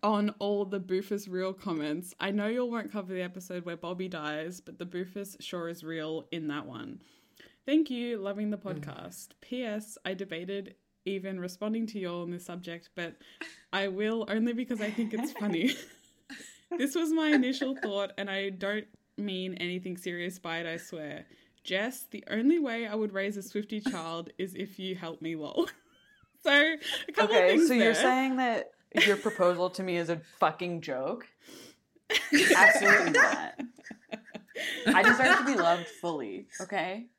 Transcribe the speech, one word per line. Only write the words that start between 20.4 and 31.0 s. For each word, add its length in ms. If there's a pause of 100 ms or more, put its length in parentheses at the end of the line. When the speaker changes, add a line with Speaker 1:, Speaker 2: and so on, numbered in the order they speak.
Speaker 1:
it, 80
I 100
swear. 480 (380)
Jess, 480
the 180
only 300
way 260
I 80
would 200
raise 220
a 60
Swiftie 400 (100)
child 460
is 160
if 240
you 180
help 280
me, 120
lol." 400
<laughs> 40 (640)
So, 80
a 600
couple 240
Speaker 3:
Okay, 160
Speaker 1:
of 60
things 100
Speaker 3:
so 80
you're 180
Speaker 1:
there. 80
Speaker 3:
saying 360
that 340 (340)
your 100
proposal 560
to 120
me 140
is 120
a 80 (220)
fucking 420
joke? 460 (840)